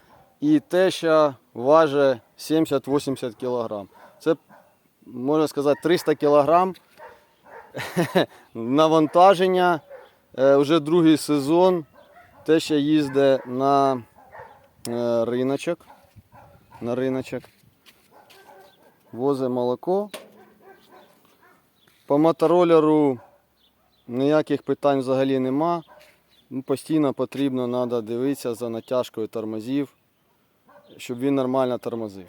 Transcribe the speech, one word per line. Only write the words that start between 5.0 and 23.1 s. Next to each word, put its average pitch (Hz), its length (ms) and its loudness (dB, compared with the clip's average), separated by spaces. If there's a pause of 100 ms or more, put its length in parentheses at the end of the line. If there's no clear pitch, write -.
можна 139 420 -2
сказати, 143 340 0
триста 156 320 0
кілограм. 151 600 2 (1000)
<laughs> - 800 -4
Навантаження, 160 1300 2 (580)
е, 139 180 6
вже 147 240 2
другий 160 360 4
сезон, 160 680 2 (640)
теща 156 280 0
їздить 139 720 0
на, 135 560 0 (880)
е, 120 360 -2
риночок, 131 640 -4 (920)
на 117 140 -6
риночок. 131 480 -6 (1700)
Возить 131 380 -2
молоко. 127 600 -4 (2000)
По 143 80 2
мотороллеру 156 1000 2 (880)